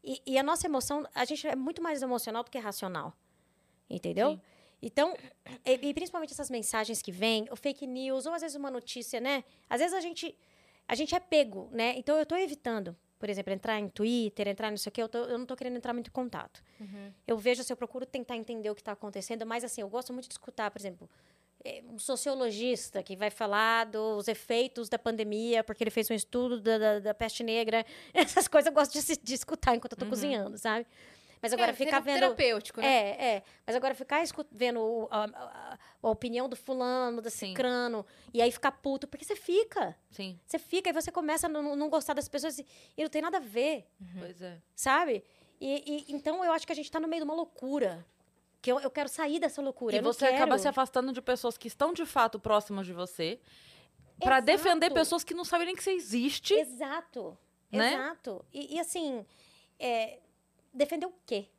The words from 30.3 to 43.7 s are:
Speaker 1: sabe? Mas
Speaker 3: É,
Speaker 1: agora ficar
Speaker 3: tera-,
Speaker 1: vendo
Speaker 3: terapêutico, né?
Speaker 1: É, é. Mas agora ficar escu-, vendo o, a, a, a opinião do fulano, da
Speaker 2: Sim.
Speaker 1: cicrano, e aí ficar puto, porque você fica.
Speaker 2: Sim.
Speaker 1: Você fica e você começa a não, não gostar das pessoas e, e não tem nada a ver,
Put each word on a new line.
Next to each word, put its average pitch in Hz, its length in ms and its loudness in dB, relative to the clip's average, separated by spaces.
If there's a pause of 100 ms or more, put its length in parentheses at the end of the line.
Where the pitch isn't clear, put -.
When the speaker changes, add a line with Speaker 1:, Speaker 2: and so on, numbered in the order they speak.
Speaker 1:
sabe? 226 280 -2 (560)
Mas 226 120 0
Speaker 3:
É, - 20 2
Speaker 1:
agora 240 180 4
ficar 277 280 2
Speaker 3:
tera-, - 0 -
Speaker 1:
vendo 277 180 2 (160)
Speaker 3:
terapêutico, 226 460 2
né? 277 60 4
Speaker 1:
É, 233 380 4 (100)
é. 196 80 -6 (220)
Mas 226 120 0
agora 262 180 0
ficar 285 280 0
escu-, 311 280 -6
vendo 240 300 0
o, 220 280 0
a, 214 160 0
a, - 520 -12 (240)
a 226 80 2
opinião 240 400 0
do 240 80 -6
fulano, 247 640 -2
da 220 80 -6
Speaker 2:
Sim. 202 200 -6
Speaker 1:
cicrano, 247 560 0 (280)
e 233 80 4
aí 240 100 6
ficar 269 220 0
puto, 277 340 -4
porque - 160 -14
você 415 120 -4
fica. 370 600 0 (160)
Speaker 2:
Sim. 190 340 -10
Speaker 1:
Você 320 140 -2
fica 370 300 0
e 320 40 0
você 330 200 -2
começa 320 340 0
a - 20 0
não, 294 280 -2
não 294 120 0
gostar 294 240 0
das 269 140 -2
pessoas 277 320 -4
e, 269 60 -14 (320)
e 302 60 0
não 311 60 -2
tem 302 120 -2
nada 339 160 -2
a 330 40 0
ver, 247 460 -2 (140)